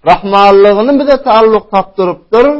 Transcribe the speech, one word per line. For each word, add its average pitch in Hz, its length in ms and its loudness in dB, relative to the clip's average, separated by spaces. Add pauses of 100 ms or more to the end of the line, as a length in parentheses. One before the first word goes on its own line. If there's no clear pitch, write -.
rahmanlygyny 202 920 2
bize 277 240 0
taalluk 220 480 0
tapdyrypdyr. 190 760 -4 (140)